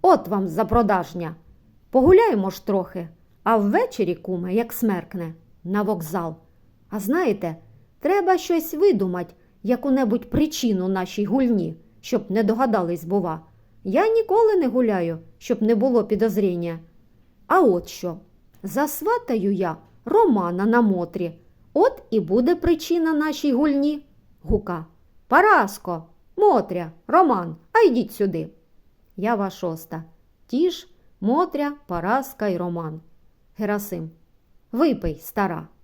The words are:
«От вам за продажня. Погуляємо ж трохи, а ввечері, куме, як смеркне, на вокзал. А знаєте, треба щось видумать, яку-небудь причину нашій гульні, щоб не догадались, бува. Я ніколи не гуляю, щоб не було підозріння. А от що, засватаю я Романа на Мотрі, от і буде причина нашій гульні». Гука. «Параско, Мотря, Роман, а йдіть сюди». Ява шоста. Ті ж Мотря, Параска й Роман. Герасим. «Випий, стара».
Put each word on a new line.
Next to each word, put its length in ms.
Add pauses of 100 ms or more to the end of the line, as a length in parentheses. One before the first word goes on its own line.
«От 260
вам 200
за 160
продажня. 720 (540)
Погуляємо 600
ж 160
трохи, 420 (340)
а 140
ввечері, 580
куме, 400
як 180
смеркне, 640 (300)
на 180
вокзал. 520 (560)
А 100
знаєте, 560 (440)
треба 380
щось 360
видумать, 600 (280)
яку-небудь 680
причину 580
нашій 360
гульні, 520 (240)
щоб 300
не 120
догадались, 600
бува. 360 (440)
Я 240
ніколи 480
не 120
гуляю, 500 (200)
щоб 240
не 120
було 300
підозріння. 760 (680)
А 140
от 280
що, 280 (460)
засватаю 880
я 240 (280)
Романа 640
на 140
Мотрі, 580 (340)
от 380
і 100
буде 340
причина 580
нашій 400
гульні». 540 (360)
Гука. 440 (420)
«Параско, 760 (320)
Мотря, 560 (140)
Роман, 500 (160)
а 80
йдіть 320
сюди». 360 (680)
Ява 340
шоста. 540 (420)
Ті 240
ж 180 (320)
Мотря, 520 (140)
Параска 600
й 80
Роман. 440 (580)
Герасим. 520 (600)
«Випий, 460
стара». 500 (160)